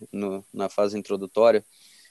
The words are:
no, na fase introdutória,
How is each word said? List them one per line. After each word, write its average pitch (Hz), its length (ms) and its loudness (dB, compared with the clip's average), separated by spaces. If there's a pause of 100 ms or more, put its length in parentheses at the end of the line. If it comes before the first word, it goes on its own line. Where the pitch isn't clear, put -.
(120)
no, 98 420 -6
na 98 160 -4
fase 104 280 -2
introdutória, 104 680 2 (460)